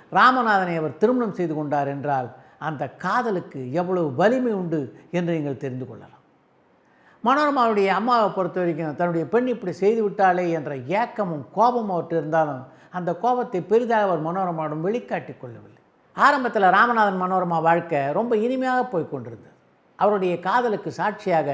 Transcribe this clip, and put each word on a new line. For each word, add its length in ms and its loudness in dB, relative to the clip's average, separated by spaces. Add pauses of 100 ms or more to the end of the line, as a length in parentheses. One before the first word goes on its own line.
(120)
ராமநாதனை 640 4
அவர் 220 -4
திருமணம் 360 2
செய்து 200 -2
கொண்டார் 340 -2
என்றால் 400 -2 (300)
அந்த 240 -6 (140)
காதலுக்கு 640 -4 (120)
எவ்வளவு 420 0
வலிமை 380 2
உண்டு 280 -2 (300)
என்று 220 -2
நீங்கள் 300 -4
தெரிந்து 240 -8
கொள்ளலாம். 280 -18 (1080)
மனோரமாவுடைய 680 2
அம்மாவை 400 2
பொறுத்த 280 -4
வரைக்கும் 400 -2
தன்னுடைய 280 0
பெண் 220 0
இப்படி 240 -4
செய்து 300 2
விட்டாளே 480 2
என்ற 220 -4 (200)
ஏக்கமும் 500 -2 (100)
கோபமும் 400 2
அவர்கிட்ட 220 -2
இருந்தாலும் 480 0 (280)
அந்த 260 -4
கோபத்தை 460 -2
பெரிதாக 440 2
அவர் 160 0
மனோரமாவிடம் 640 -4
வெளிக்காட்டி 480 -4
கொள்ளவில்லை. 460 -18 (360)
ஆரம்பத்தில் 580 4
ராமநாதன் 480 4
மனோரமா 400 0
வாழ்க்கை 400 2 (100)
ரொம்ப 240 -2
இனிமையாக 480 0
போய் 260 -4
கொண்டிருந்தது. 460 -12 (420)
அவருடைய 420 2
காதலுக்கு 520 -2
சாட்சியாக 600 -2